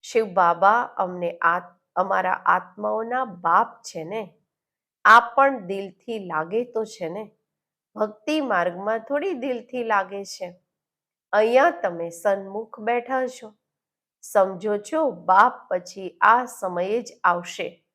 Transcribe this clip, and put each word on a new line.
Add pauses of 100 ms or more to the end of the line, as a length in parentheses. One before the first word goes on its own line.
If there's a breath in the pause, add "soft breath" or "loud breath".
શિવ
બાબા
અમને
આ, (360)
અમારા
આત્માઓના
બાપ
છે
ને, (680)
આ
પણ
દિલથી
લાગે
તો
છે
ને. (640)
ભક્તિ
માર્ગમાં
થોડી
દિલથી
લાગે
છે. (720)
અહીંયા
તમે
સન્મુખ
બેઠા
છો, (680)
સમજો
છો
બાપ (160)
પછી
આ
સમયે
જ (120)
આવશે